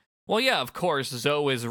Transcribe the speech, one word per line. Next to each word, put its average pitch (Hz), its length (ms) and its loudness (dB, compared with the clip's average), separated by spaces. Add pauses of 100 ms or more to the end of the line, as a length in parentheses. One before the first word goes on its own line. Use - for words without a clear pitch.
(280)
"Well, 214 120 2
yeah, 247 220 2
of 123 120 -6
course, 147 360 0
Zoe 139 460 0
is, 120 160 -6